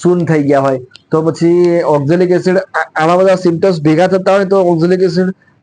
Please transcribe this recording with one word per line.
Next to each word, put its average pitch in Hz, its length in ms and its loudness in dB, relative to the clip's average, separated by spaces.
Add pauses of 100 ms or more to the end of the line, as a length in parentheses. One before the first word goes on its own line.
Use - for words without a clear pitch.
સૂન 175 220 0
થઈ 156 180 0
ગયા 139 180 2
હોય, 135 200 -2 (300)
તો 156 120 0
પછી 170 600 0
ઓક્ઝેલિક 151 480 0
એસિડ 180 260 0
આ-, - 460 -4
આવા 170 140 2
બધા 190 180 2
સિમ્પટમ્સ 175 480 -2
ભેગા 156 240 2
થતા 190 300 0
હોય 202 80 0
તો 196 160 0
ઓક્ઝેલિક 175 420 0
એસિડ 185 320 -2 (280)